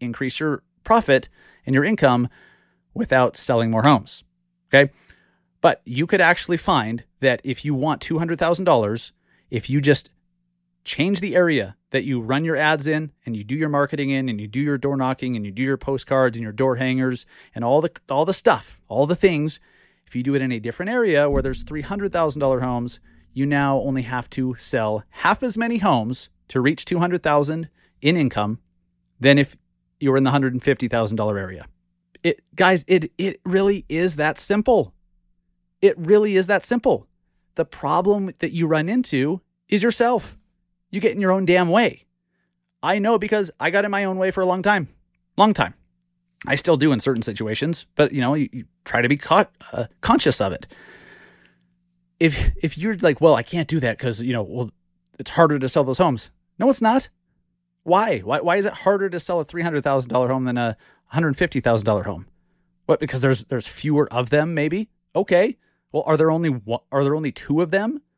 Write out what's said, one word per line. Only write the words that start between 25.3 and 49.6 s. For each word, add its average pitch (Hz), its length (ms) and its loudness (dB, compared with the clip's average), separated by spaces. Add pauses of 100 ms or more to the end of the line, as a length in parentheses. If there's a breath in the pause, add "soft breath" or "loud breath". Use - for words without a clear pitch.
as 233 160 -4
many 233 200 -2
homes 127 520 0 (180)
to 131 120 -2
reach 143 240 0
two 180 140 -2
hundred 175 240 0
thousand 147 460 0 (320)
in 160 160 2
income 113 420 0 (640)
than 139 180 6
if 139 200 -2 (420)
you 139 100 0
were 131 60 2
in 135 80 2
the 131 60 4
hundred 135 240 0
and 123 100 -6
fifty 127 240 0
thousand 113 280 -2
dollar 107 220 -2
area. 95 280 -10 (560)
It, - 180 -2 (140)
guys, 185 340 2
it, 175 300 2
it 190 260 -4
really 190 440 0
is 165 280 -2
that 151 220 -2
simple. 202 560 0 (840)
It 196 160 4
really 202 400 2
is 185 120 2
that 196 160 2
simple. 233 440 0 (460)
The 165 100 -2
problem 180 680 0 (100)
that 165 120 -6
you 165 140 -2
run 156 220 0
into 180 520 -2 (280)
is 202 140 0
yourself. 233 540 0 (540)
You 190 100 -6
get 220 140 0
in 202 60 -6
your 190 100 2
own 190 160 0
damn 175 220 4
way. 208 360 0 (800)
I 185 160 0
know 214 200 0
because 208 320 -2 (100)
I 156 100 0
got 202 140 0
in 208 60 -4
my 196 140 -2
own 190 140 -4
way 185 140 0
for 196 80 -4
a 185 60 2
long 180 140 0
time. 185 280 0 (480)
Long 208 180 4
time. - 200 -2 (720)
I 139 100 0
still 160 200 2
do 147 160 4
in 113 80 0
certain 123 220 -2
situations, 113 720 -4
but, 147 180 2
you 135 80 -2
know, 127 140 0
you, 147 180 0
you 123 120 -12 (200)
try - 160 -2
to 120 80 0
be 147 80 2
caught, - 360 2 (200)